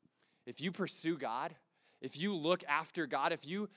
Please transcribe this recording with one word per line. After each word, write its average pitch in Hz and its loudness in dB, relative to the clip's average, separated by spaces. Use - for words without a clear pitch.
If 123 -10
you 180 0
pursue 165 -2
God, 135 -2
if 139 -6
you 202 2
look 175 4
after 156 2
God, 147 2
if 147 -4
you 190 -4